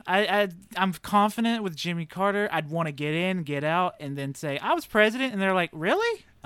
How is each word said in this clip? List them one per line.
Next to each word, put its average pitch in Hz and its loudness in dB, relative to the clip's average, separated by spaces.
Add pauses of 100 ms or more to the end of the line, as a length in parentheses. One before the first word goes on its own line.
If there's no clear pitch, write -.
I, 196 4
I, 202 2 (300)
I'm 185 2
confident 220 2
with 170 -6
Jimmy 170 -4
Carter. 202 0
I'd 156 -2
wanna 160 -2
get 147 -4
in, 180 0
get 143 -4
out, 175 0
and 139 -8
then 139 -6
say, 143 -6
"I 262 -2
was 339 -2
president," 226 2
and 196 -2
they're 190 2
like, 175 2
"Really? 370 0 (220)